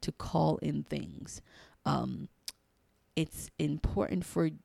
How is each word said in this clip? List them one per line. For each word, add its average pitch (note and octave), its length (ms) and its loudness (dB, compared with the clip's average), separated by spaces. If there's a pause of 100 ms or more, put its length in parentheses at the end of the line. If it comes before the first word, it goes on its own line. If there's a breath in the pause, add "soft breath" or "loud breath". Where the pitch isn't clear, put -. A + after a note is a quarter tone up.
to - 100 -2
call D#3+ 460 2
in D3 260 0
things. - 580 -8 (440 loud breath)
Um, C3 440 0 (840)
it's - 340 -2 (100)
important E3 680 2
for E3 260 2 (120)